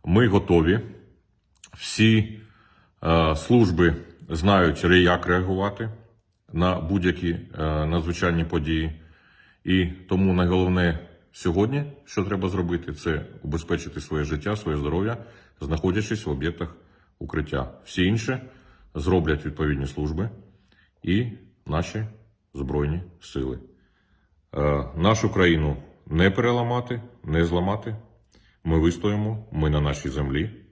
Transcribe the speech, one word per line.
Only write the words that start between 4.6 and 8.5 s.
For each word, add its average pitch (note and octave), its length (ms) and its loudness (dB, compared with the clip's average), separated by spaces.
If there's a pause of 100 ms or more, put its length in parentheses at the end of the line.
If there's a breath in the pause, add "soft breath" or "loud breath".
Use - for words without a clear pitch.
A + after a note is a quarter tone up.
ре-, F2+ 140 6
як F2 280 4
реагувати F#2+ 640 -2 (640)
на F2 260 0
будь-які, F2 500 0
е, D#2 560 -4
надзвичайні E2 580 0
події. D#2+ 580 -2 (640 soft breath)